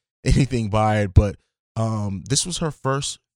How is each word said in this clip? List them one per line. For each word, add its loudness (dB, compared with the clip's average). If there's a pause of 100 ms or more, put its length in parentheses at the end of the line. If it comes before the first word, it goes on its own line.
<laughs> -16
anything 2
by 2
it. -2
But, 4 (400)
um, -4
this -2
was -8
her -4
first -4 (180)